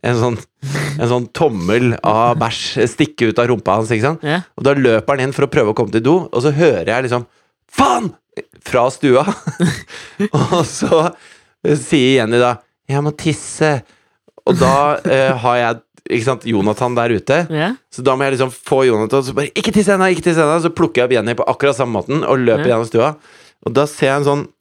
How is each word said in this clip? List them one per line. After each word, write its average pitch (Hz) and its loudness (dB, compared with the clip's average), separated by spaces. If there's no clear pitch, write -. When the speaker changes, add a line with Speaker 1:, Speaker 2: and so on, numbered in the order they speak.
Speaker 1:
en 120 0
sånn, 117 0
en 120 0
sånn 123 0
tommel 117 0
av 113 2
bæsj 117 -2
stikke 123 -2
ut 104 -2
av 120 2
rumpa 101 0
hans, 110 -4
ikke 110 0
sant? 151 -2
Speaker 2:
Ja. 156 -2
Speaker 1:
Og - -10
da 139 4
løper 127 2
han 131 -2
inn 139 -6
for 143 0
å 131 -14
prøve 117 2
å 110 -4
komme 110 -2
til 110 0
do, 139 4
og 117 0
så 147 2
hører 135 2
jeg 120 -2
liksom, 120 -2
«Faen!» 285 0
fra 123 0
stua. 143 2
<laughs> - -8
Og 165 0
så, 175 0
eh, 147 2
sier 131 2
Jenny 113 0
da, 123 2
«Jeg 139 0
må 147 -2
tisse.» 151 -2
Og 185 4
da, 131 4
eh, 135 2
har 120 0
jeg, 117 -2
ikke 113 -2
sant, 131 -2
Jonathan 110 0
der 120 0
ute. 131 0
Speaker 2:
Ja. 156 -2
Speaker 1:
Så 123 -12
da 131 2
må 135 -2
jeg 135 0
liksom 131 0
få - -2
Jonathan, 113 2
så 127 -8
bare, - -4
«Ikke 214 -2
tisse 202 2
ennå, 190 2
ikke 165 -2
tisse 165 2
ennå.» 156 2
Så 165 -2
plukker 165 0
jeg 123 0
opp 127 2
Jenny 113 -2
på 117 -2
akkurat 135 0
samme 120 -2
måten, 147 -4
og 135 0
løper 117 2
Speaker 2:
Ja. 123 2
Speaker 1:
gjennom 113 -4
stua. 117 2
Og 120 -4
da 139 4
ser 147 -2
jeg 139 0
en 139 0
sånn 143 -2